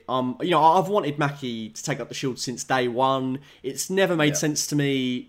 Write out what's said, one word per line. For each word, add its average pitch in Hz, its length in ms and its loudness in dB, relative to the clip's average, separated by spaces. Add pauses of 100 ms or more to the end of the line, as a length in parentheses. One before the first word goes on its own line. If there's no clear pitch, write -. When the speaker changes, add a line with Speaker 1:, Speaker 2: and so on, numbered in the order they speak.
Speaker 1:
um, 127 340 -2
you 175 100 0
know, 156 120 4
I, 165 160 8
I've 185 80 2
wanted 170 300 0
Mackie 127 520 -4
to - 140 -16
take 135 160 -4
up 117 100 -10
the 127 40 -14
shield 131 260 -4
since 117 240 -8
day 127 240 0
one. 131 520 0 (240)
It's - 260 -8
never 180 260 2
made 151 140 4
Speaker 2:
Yeah. 147 60 2
Speaker 1:
sense 151 320 -2
to 151 80 -2
me, 131 540 0